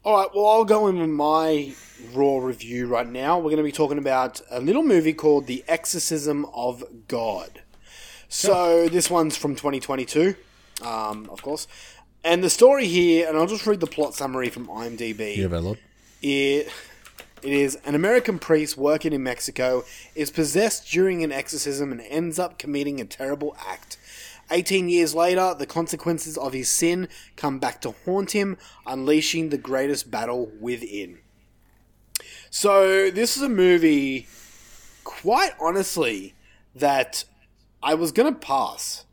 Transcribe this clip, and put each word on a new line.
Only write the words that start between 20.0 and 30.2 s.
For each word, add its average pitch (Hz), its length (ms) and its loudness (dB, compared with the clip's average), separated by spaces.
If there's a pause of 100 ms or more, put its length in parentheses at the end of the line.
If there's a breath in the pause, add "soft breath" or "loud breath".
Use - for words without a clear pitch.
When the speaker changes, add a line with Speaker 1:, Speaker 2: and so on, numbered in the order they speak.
Speaker 1:
is 147 160 -4
possessed 165 580 0
during 180 340 2
an 151 80 -2
exorcism 139 600 -6
and 117 100 -10
ends 156 380 -4
up 175 180 -4
committing 143 440 -6
a 104 40 -8
terrible 143 540 -6
act. - 380 -14 (520 loud breath)
Eighteen 180 380 0
years 170 280 2
later, 180 420 2
the 139 80 -6
consequences 160 720 -4
of 135 160 -6
his 131 160 -4
sin 175 380 0 (280 loud breath)
come 135 240 -4
back 127 220 -4
to 120 100 -8 (140)
haunt 190 260 -2
him, 202 260 -2 (280 loud breath)
unleashing 156 640 0
the 143 80 -2
greatest 131 540 -2
battle 117 480 -4